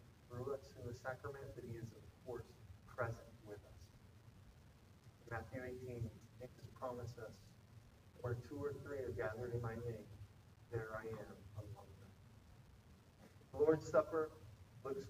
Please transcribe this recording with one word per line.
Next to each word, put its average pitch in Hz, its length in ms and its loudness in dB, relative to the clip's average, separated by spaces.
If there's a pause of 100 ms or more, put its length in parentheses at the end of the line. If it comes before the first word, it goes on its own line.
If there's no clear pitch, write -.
(280)
through 123 260 0
us - 260 -4
in - 80 -2
the 120 80 -2
sacrament 131 600 -2
that - 80 -6
he 113 120 -2
is, - 200 -4
of - 80 -12 (220)
course, 120 220 -2 (400)
present 117 400 2 (180)
with 104 140 -6
us. - 220 -14 (1500)
Matthew 117 360 -2
eighteen, 123 440 -2 (300)
Jesus - 260 -10 (140)
promised 123 400 0
us, 110 160 -6 (840)
"Where 120 140 4
two 143 280 -2
or 143 100 4
three 139 260 -2
are 123 120 2
gathered 117 420 2
in 120 80 6
my 113 140 2
name, 117 320 0 (640)
there 110 240 2
I 110 120 0
am 104 280 -4 (220)
among - 300 -6 (120)
them." - 120 -12 (1400)
The 131 60 -4
Lord's 156 320 12
Supper 156 420 10 (540)
looks 135 240 0